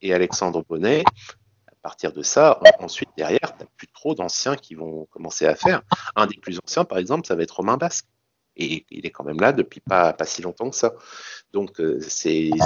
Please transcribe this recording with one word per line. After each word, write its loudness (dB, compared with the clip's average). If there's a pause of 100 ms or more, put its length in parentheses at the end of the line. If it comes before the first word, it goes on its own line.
et 0
Alexandre 0
Bonnet. 0 (640)
À -20
partir -8
de -10
ça, 4
en-, 10
ensuite, -10
derrière, -2
t'as -20 (120)
plus -20
trop -6
d'anciens -4
qui -20
vont -12
commencer -4
à 4
faire. 0 (360)
Un 4
des -10
plus -10
anciens, -2
par -6
exemple, -2
ça -2
va 0
être -6
Romain 0
Basque. -4 (520)
Et -6
il -12
est -10
quand -14
même -6
là 4
depuis -2
pas, 4
pas -6
si -8
longtemps -8
que -10
ça. 0 (600)
Donc, -6
euh, 0
c'est, -2 (160)